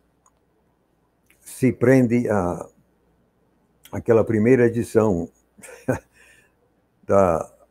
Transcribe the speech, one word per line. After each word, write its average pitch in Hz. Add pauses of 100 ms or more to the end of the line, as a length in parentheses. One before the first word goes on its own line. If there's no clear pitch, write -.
(1400)
se -
prende 123
a, 87 (1300)
àquela 110
primeira 117
edição 107 (580)
<laughs> - (1080)
da, 95 (200)